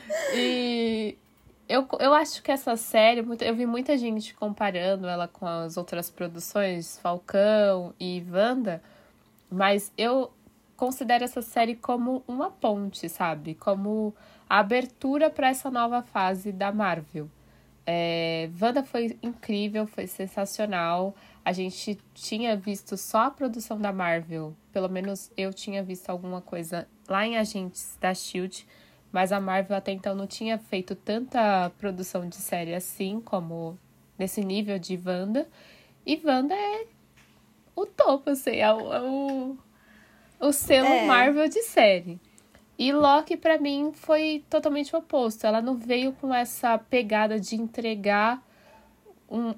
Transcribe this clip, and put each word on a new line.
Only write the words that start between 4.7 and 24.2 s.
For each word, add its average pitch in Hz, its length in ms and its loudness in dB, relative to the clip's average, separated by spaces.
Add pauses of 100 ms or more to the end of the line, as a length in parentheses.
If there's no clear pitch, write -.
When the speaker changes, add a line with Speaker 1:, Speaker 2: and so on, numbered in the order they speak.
Speaker 1:
ela 175 200 -2
com - 200 -12
as 165 300 -4
outras 175 340 -6
produções, 175 880 -4
Falcão 196 1000 2
e 180 320 -6
Wanda, 208 520 0 (680)
mas 202 460 2
eu 240 360 0 (440)
considero 247 480 0
essa 247 180 -6
série 233 320 0
como 247 540 -2
uma 277 220 -4
ponte, 202 580 -2
sabe? 160 460 -4
Como 208 600 -2 (340)
a 196 100 6
abertura 262 720 2
pra 285 180 2
essa 269 220 -2
nova 240 320 0
fase 190 500 -2
da 196 200 -2
Marvel. 165 560 -4 (600)
É, 165 640 -2 (100)
Wanda 247 220 2
foi 233 400 -4
incrível, 214 640 -2
foi 185 220 -8
sensacional. 190 1080 -2 (300)
A 180 80 0
gente 185 440 -6 (160)
tinha 220 440 -2
visto 196 400 -6
só 226 300 2
a 285 40 -2
produção 226 500 -6
da 202 120 -2
Marvel, 165 640 -4 (160)